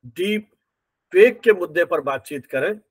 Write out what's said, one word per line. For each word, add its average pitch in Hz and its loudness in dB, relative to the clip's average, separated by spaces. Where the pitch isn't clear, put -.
डीप 208 -6
फेक 233 4
के 226 4
मुद्दे 170 -2
पर 160 -4
बातचीत 135 -8
करें 175 -4